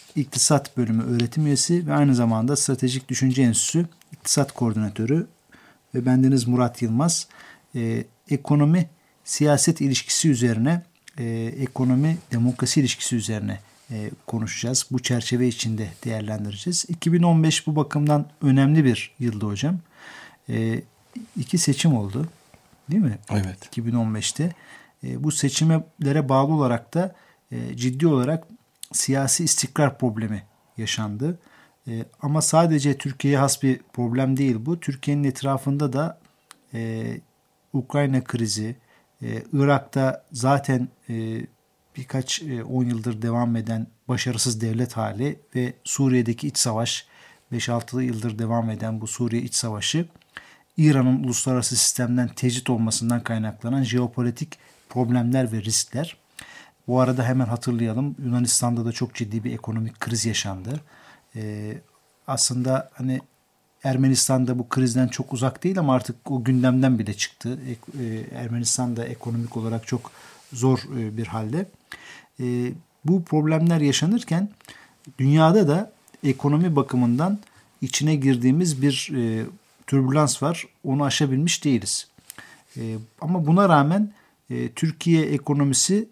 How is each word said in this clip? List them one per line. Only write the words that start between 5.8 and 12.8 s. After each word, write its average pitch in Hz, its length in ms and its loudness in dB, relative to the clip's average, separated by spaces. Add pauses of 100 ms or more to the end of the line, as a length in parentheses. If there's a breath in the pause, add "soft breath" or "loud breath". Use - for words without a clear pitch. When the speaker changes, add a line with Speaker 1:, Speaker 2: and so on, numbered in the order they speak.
Speaker 1:
ve 123 100 -2
bendeniz 131 420 4
Murat 123 340 2
Yılmaz. 123 460 0 (480 loud breath)
Ee, 117 280 -2 (260)
ekonomi, 147 600 2 (340 soft breath)
siyaset 147 580 2
ilişkisi 139 480 0
üzerine, 123 540 2 (340)
e, 123 80 -6 (340)
ekonomi, 131 580 2 (140)
demokrasi 123 480 2
ilişkisi - 360 0